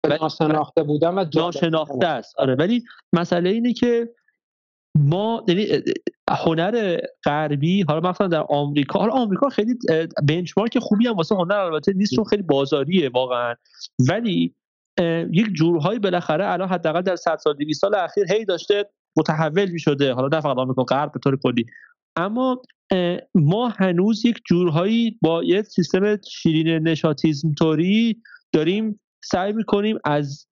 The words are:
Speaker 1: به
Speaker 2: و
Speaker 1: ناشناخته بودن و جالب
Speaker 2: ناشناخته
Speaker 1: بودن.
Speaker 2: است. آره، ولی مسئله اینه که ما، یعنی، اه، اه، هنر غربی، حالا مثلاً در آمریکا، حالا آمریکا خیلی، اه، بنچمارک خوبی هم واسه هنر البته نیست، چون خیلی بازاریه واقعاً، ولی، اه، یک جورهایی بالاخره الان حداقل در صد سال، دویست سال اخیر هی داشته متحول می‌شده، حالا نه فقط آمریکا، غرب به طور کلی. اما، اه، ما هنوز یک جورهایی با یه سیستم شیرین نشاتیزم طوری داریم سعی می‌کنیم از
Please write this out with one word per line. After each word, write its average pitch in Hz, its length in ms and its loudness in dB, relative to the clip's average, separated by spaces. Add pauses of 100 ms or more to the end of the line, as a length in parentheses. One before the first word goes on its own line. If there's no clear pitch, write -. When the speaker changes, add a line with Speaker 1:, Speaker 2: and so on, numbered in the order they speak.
Speaker 1:
به 151 120 2
Speaker 2:
و - 60 -4
Speaker 1:
ناشناخته 156 600 0
بودن 156 340 0
و 190 80 0
جالب 160 200 0
Speaker 2:
ناشناخته 160 480 -2
Speaker 1:
بودن. 160 160 0
Speaker 2:
است. 123 300 -6
آره، 131 160 2
ولی 220 280 0 (300)
مسئله 175 360 0
اینه 233 240 0
که 233 360 0 (880)
ما، 190 500 2
یعنی، 190 180 2
اه، - 140 0 (480)
اه، - 180 -2
هنر 175 520 0 (260)
غربی، 147 580 0
حالا 160 280 0
مثلاً 190 180 -2
در 160 220 0
آمریکا، 143 500 0
حالا 208 140 0
آمریکا 240 360 0
خیلی، 226 260 -2 (140)
اه، 160 160 2 (220)
بنچمارک 180 520 0
خوبی 220 280 2
هم 226 80 0
واسه 190 200 0
هنر 185 200 0
البته 180 380 0
نیست، 202 220 0
چون 226 80 0
خیلی 208 180 0
بازاریه 143 680 2
واقعاً، 123 460 -2 (540)
ولی، 185 460 -2 (420)
اه، 175 80 2
یک 165 480 0
جورهایی 170 460 0
بالاخره 180 520 -2
الان 180 180 -4
حداقل 175 320 -2
در 185 140 -2
صد 160 220 -2
سال، 151 160 0
دویست 151 280 -4
سال 202 140 0
اخیر 190 360 0
هی 214 140 0
داشته 202 440 -2 (280)
متحول 160 540 0
می‌شده، 143 420 0
حالا 127 140 -2
نه 151 140 0
فقط 139 160 -2
آمریکا، 131 260 -2
غرب 139 280 0
به - 80 -10
طور 139 240 0
کلی. 120 220 -2 (500)
اما، 247 460 -2 (300)
اه، 180 260 0 (180)
ما 190 340 4
هنوز 190 560 0
یک 240 200 2
جورهایی 180 760 2
با 165 220 2
یه 180 180 2
سیستم 202 600 0
شیرین 160 680 0
نشاتیزم 156 720 0
طوری 185 640 2 (320)
داریم 202 460 0 (280)
سعی 196 260 -2
می‌کنیم 214 500 0
از 147 480 -2